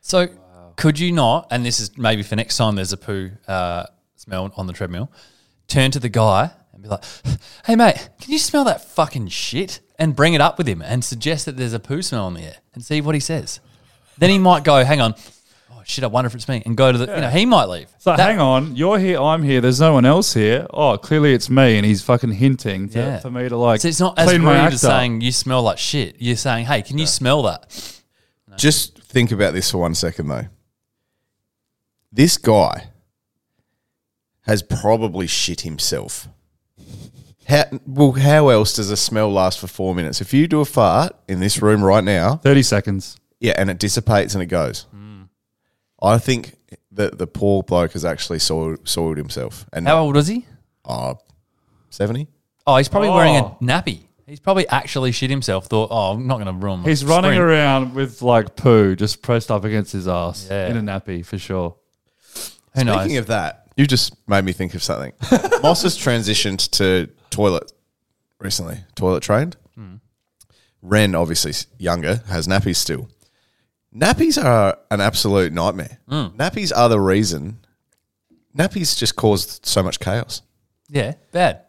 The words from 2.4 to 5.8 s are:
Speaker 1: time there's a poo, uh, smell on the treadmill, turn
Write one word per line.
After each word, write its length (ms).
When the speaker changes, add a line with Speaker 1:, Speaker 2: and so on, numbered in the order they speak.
Speaker 1:
time 180
there's 180
a 40
poo, 340
uh, 380
smell 400
on 120
the 60
treadmill, 380
turn 240